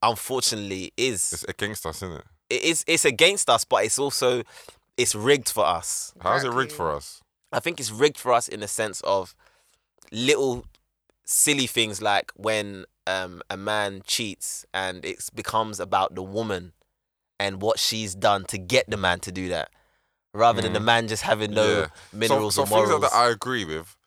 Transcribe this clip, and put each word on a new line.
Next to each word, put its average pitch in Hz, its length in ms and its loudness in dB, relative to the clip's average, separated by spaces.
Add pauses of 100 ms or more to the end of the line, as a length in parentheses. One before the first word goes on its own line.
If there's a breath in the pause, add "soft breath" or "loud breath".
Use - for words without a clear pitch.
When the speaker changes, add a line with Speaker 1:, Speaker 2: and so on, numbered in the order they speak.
Speaker 1:
unfortunately, 107 960 -2
is 120 360 0
Speaker 2:
It's 85 100 -8
against 104 420 -6
us, 80 120 -6
isn't 92 200 -8
it? - 60 -16 (260)
Speaker 1:
it 123 140 0
is, 160 240 0
it's 160 180 2
against 160 440 4
us, 117 140 4
but 107 220 2
it's 113 120 0
also, 131 460 0 (540 loud breath)
it's 123 180 2
rigged 120 340 4
for 104 160 2
us. - 540 -2
Speaker 2:
How 92 160 2
is 139 80 0
it 131 60 0
rigged 127 220 -2
Speaker 3:
Exactly. 151 60 -12
Speaker 2:
for 80 180 0
us? - 260 -12 (320)
Speaker 1:
I 131 80 0
think 170 180 -4
it's 110 120 -6
rigged 135 260 2
for 127 160 0
us 120 160 2
in 104 100 -10
the 104 80 -6
sense 107 340 -4
of 95 340 -2 (760 soft breath)
little 127 540 0 (600)
silly 143 420 2
things 107 340 -2
like 101 340 2
when, 101 500 -2 (220)
um, 90 420 -4
a 98 80 -8
man 101 480 -2
cheats - 680 -6
and 95 320 -4
it - 280 -8
becomes 110 460 -2
about 95 360 0
the 92 80 -8
woman 95 500 -6 (680)
and 95 220 -2
what 110 180 2
she's 110 360 -2
done 101 300 2
to 107 120 -8
get 98 320 0
the 107 80 -4
man 90 240 0
to 98 100 -10
do 92 180 -6
that, 82 200 -4 (640)
rather 113 280 4
than 110 120 -2
the 110 60 0
Speaker 2:
Mm. 101 40 -4
Speaker 1:
man 117 240 4
just 110 160 -4
having 107 280 0
no 104 300 4
Speaker 2:
Yeah. 78 60 -2 (260 loud breath)
Speaker 1:
minerals 110 420 2
Speaker 2:
So, - 80 2
Speaker 1:
or 104 40 -2
Speaker 2:
so 104 80 2
things 110 140 6
like 156 100 4
Speaker 1:
morals. 143 120 2
Speaker 2:
that - 60 0
I 120 120 6
agree 117 360 -2
with 80 300 -8 (120)